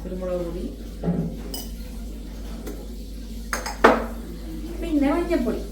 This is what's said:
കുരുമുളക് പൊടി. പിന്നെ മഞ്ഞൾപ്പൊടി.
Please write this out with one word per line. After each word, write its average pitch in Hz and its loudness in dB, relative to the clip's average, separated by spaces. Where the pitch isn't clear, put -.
കുരുമുളക് 180 0
പൊടി. 175 -2
പിന്നെ 294 4
മഞ്ഞൾപ്പൊടി. 339 2